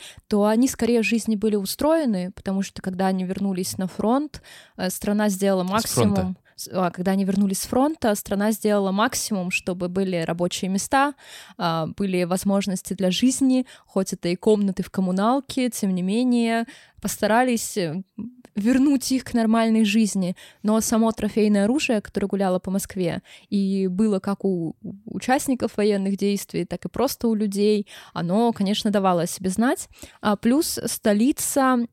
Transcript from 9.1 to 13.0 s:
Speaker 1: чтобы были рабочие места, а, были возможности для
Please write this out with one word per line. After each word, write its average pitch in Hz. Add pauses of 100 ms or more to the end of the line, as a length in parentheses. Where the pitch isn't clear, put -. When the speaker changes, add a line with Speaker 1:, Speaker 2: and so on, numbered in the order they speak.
Speaker 1:
чтобы 180
были 185
рабочие 180
места, 269 (440)
а, 165 (100)
были 185
возможности 196
для 185